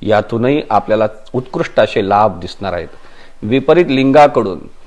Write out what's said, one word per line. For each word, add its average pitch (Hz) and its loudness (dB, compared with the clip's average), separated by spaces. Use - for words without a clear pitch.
यातूनही 113 0
आपल्याला 107 0
उत्कृष्ट 143 -4
असे 107 0
लाभ 101 2
दिसणार 90 -10
आहेत. 82 -8
विपरीत 135 2
लिंगाकडून, 131 2